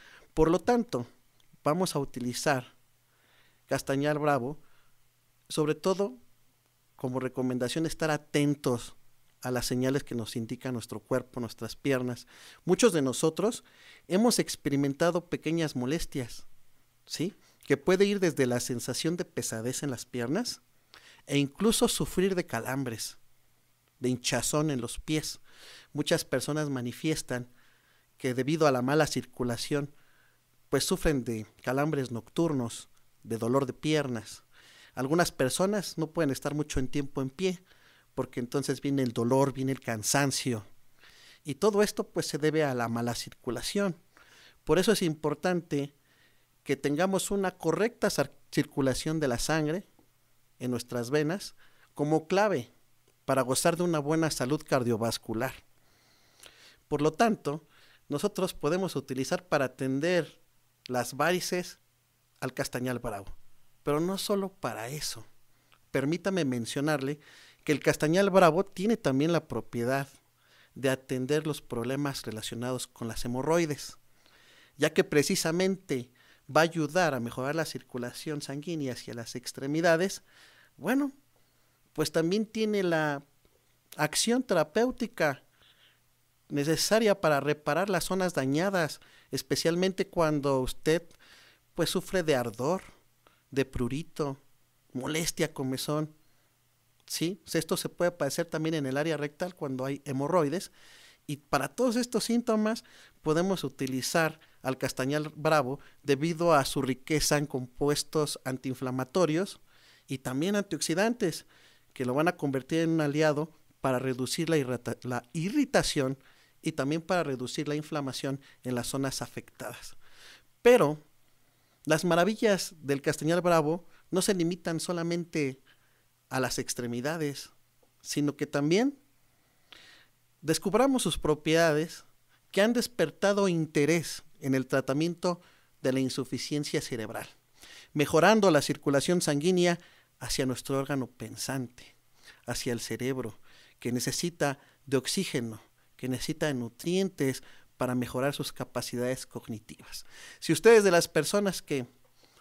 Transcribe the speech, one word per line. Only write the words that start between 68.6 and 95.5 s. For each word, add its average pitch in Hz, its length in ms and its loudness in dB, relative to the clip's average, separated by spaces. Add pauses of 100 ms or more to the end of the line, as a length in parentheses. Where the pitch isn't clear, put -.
tiene 214 320 -2
también 143 340 2
la 160 160 0
propiedad 120 580 -2 (680)
de 127 160 0
atender 131 560 -2
los 147 160 -4
problemas 131 640 -4
relacionados 120 600 -6
con - 220 -8
las - 160 -4
hemorroides, 143 720 0 (800)
ya 151 160 2
que 180 100 2
precisamente 170 1080 0 (440)
va 151 80 8
a - 20 8
ayudar 160 500 2
a 120 60 -2
mejorar 127 340 -4
la 160 100 0
circulación 131 800 -8
sanguínea 143 520 -6
hacia 117 200 -12
las 117 220 -10
extremidades, 165 840 0 (540)
bueno, 269 360 0 (800)
pues 151 200 -2
también 180 340 2
tiene 214 360 -2
la 156 400 0 (720)
acción 226 460 0
terapéutica 208 1000 0 (1080)
necesaria 165 720 2
para 151 200 4
reparar 147 500 0
las 175 140 0
zonas 185 300 -2
dañadas, 156 640 0 (300)
especialmente 175 800 0
cuando 143 520 0
usted, 156 420 0 (720)
pues, 160 160 -2
sufre 185 320 -2
de 151 140 4
ardor, 123 460 -2 (680)
de 131 140 0
prurito, 135 720 -6 (540)
molestia, 151 600 -2